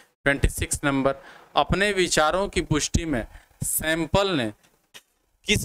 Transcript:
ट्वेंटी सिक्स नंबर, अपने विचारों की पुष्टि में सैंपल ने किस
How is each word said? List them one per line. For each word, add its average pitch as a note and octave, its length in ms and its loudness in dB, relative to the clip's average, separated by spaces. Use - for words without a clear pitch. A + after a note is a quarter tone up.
ट्वेंटी C#3 240 2
सिक्स - 340 -6
नंबर, C#3 300 0
अपने F3+ 360 2
विचारों F3 560 2
की F#3 140 -4
पुष्टि D#3 420 0
में C3 220 -4
सैंपल E3 640 0
ने A#2+ 220 0
किस G3+ 180 2